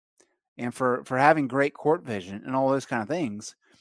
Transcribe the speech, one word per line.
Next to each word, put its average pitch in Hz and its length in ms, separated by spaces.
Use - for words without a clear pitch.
and 123 180
for, 123 300
for 127 140
having 147 280
great 139 280
court 160 300
vision 101 420
and 131 100
all 135 140
those 135 160
kind 120 160
of 107 60
things. 110 460